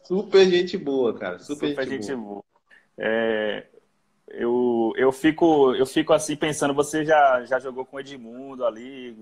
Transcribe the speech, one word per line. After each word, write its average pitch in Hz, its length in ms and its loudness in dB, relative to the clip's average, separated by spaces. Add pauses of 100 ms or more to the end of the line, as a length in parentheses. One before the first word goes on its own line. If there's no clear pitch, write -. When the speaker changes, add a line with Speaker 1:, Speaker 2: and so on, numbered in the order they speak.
Speaker 1:
super 190 440 4
gente 180 280 0
boa, 135 420 0
cara. 92 200 -6
Super 147 300 -6
Speaker 2:
Super 139 200 -4
Speaker 1:
gente - 0 -
Speaker 2:
gente 135 260 -6
Speaker 1:
boa. - 20 -8
Speaker 2:
boa. 104 280 -12 (540)
É, 107 680 -2 (640)
eu, 117 680 0
eu 131 160 2
fico, 151 640 4
eu 123 120 2
fico 160 260 0
assim 151 240 0
pensando, 147 380 -2
você 147 300 -2
já, 143 400 4
já 127 160 -2
jogou 131 260 -10
com 139 100 -16
o 139 40 -10
Edmundo 131 680 -10
ali, 123 560 -8